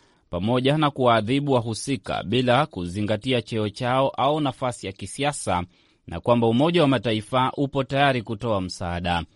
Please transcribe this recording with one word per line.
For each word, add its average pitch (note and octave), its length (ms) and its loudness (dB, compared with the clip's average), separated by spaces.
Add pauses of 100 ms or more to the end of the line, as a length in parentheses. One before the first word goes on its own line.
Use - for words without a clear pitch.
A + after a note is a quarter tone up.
(300)
pamoja B2+ 480 0
na D3+ 120 2
kuwaadhibu B2+ 640 2
wahusika A2+ 720 -2
bila B2 440 2
kuzingatia G#2 760 -4
cheo G#2+ 260 -4
chao B2+ 400 0
au C#3+ 320 0
nafasi B2+ 460 -4
ya F#2+ 60 -6
kisiasa, G#2 720 -4 (420)
na F2 140 -8
kwamba A#2+ 260 2
Umoja D#3 360 4
wa C#3 60 6
Mataifa B2 680 0
upo C3+ 280 -2
tayari C3+ 380 0
kutoa A2 380 -2
msaada. F2 640 -4 (120)